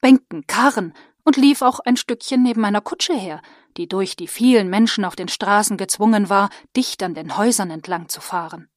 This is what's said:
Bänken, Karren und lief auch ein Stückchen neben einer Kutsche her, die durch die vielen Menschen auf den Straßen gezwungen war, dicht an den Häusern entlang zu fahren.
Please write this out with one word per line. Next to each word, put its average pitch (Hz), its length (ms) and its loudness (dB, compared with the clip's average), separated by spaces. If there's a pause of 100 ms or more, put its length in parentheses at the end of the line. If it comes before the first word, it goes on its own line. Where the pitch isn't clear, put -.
Bänken, 254 460 4
Karren 226 480 0 (280)
und 294 140 4
lief 277 240 4
auch 254 200 0
ein 240 160 0
Stückchen 254 440 -4
neben 226 240 0
einer 208 160 0
Kutsche - 320 -6
her, 185 280 -6 (360)
die 170 100 -6
durch 185 280 -4
die 175 120 -12
vielen 233 420 4
Menschen 214 340 2
auf 175 120 -6
den 180 120 -10
Straßen 208 480 0
gezwungen 202 540 0
war, 196 200 2 (280)
dicht - 260 -4
an 175 100 -6
den 156 220 -10
Häusern 214 360 0
entlang 170 360 -8
zu - 140 -12
fahren. 165 560 -10